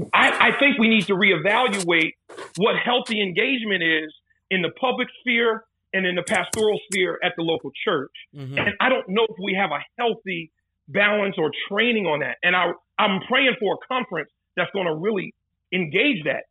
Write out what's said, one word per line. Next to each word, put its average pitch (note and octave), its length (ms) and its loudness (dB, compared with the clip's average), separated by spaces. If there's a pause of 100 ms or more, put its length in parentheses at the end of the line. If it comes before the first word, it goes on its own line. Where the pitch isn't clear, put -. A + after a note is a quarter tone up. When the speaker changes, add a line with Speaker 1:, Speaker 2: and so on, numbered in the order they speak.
(140)
Speaker 1:
I, A#3+ 340 4
I A3 100 0
think C#4 200 4
we A3+ 100 4
need A3 180 4
to G3+ 80 2
reevaluate F#3 960 2 (440)
what G3 260 2
healthy A#3+ 380 -2
engagement G#3 640 0
is D#3+ 300 0 (380)
in F#3+ 120 0
the D#3+ 80 -2 (100)
public B3 280 0 (120)
sphere A#3 440 0 (280)
and F#3+ 140 0
in F3+ 80 -2
the F3 80 -2
pastoral G#3+ 560 0 (120)
sphere F3+ 320 0
at F3+ 140 0
the E3 60 -4
local D#3+ 280 -2 (140)
church. D3+ 280 -2 (220)
Speaker 2:
Mm-hmm. C#3 240 -8
Speaker 1:
And - 120 0 (100)
I A#3+ 80 2
don't B3+ 200 0
know G#3+ 200 2
if A3 140 -14
we G3 120 -2
have F#3 160 0
a C#3+ 100 -4 (180)
healthy F#3+ 520 -4 (380)
balance G3+ 500 2
or D#3 120 2 (180)
training A3 380 2
on D3+ 140 0
that. C3+ 220 -4
And F3+ 140 2
I, F3 160 2 (260)
I'm G3+ 300 2
praying B3+ 320 2
for F#3 140 0
a - 120 -12
conference G#3 440 -4 (260)
that's F3 180 0
gonna F3+ 200 0
really F3+ 400 -4 (380)
engage F#3 520 0
that. C3+ 260 -2